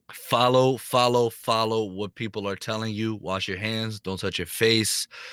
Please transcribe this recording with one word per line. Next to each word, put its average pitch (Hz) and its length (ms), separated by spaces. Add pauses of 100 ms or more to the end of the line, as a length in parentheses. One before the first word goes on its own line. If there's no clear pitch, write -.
(120)
follow, 127 640
follow, 123 540
follow 110 540
what 98 300
people 107 320
are 98 100
telling 110 380
you. 110 220
Wash 95 320
your 95 100
hands. 110 420
Don't 95 200
touch 98 180
your 90 80
face. 113 600 (260)